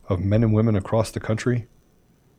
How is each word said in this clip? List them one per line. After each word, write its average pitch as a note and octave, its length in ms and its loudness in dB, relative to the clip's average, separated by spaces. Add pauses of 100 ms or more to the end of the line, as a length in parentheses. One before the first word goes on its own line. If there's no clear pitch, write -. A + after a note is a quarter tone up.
of F#2+ 120 0
men G2+ 220 2
and A2 100 2
women G#2+ 220 2
across G#2+ 380 -2
the A2 80 -8
country A#2+ 480 -2 (720)